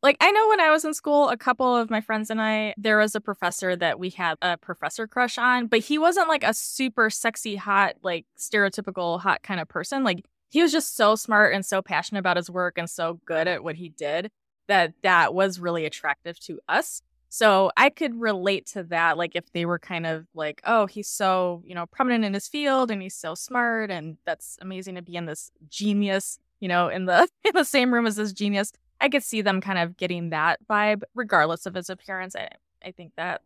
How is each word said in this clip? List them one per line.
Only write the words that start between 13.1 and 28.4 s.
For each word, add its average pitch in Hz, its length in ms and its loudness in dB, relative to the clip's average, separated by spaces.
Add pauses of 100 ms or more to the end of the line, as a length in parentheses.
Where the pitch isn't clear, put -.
good 165 220 0
at 165 160 -4
what 156 140 -8
he 175 140 -14
did 156 420 -6 (340)
that 175 280 2 (100)
that 170 280 6
was 185 280 0
really 170 240 -4
attractive 151 560 -8
to - 180 -14 (100)
us. - 340 -2 (300)
So 196 440 4
I 277 140 6
could 240 300 -6
relate 196 520 0
to 196 120 -8
that, 165 320 0
like, 170 200 -4
if 170 160 -8
they 170 120 -2
were 170 140 -2
kind 165 260 -8
of 160 300 -6
like, 151 300 -8
"Oh, 220 220 2
he's 202 200 -12
so, 185 580 -2
you 180 120 -16
know, 170 100 -8
prominent 247 380 0
in 196 100 -2
his 202 140 -6
field 269 420 0
and 202 100 -4
he's 190 140 -12
so 165 220 -8
smart 233 520 -2
and 160 280 -8 (100)
that's - 340 -8
amazing 185 360 -12
to 175 60 -12
be 175 120 -18
in 170 120 -6
this - 260 -12 (160)
genius, 202 720 -2 (180)
you 196 80 -10
know, 175 220 2
in 190 160 -4
the, 185 320 4
<laughs> - 80 -20
in 415 100 4
the 349 100 4
same 254 300 2
room 233 140 2
as 208 80 -2
this 214 160 -4
genius." 202 400 -2 (280)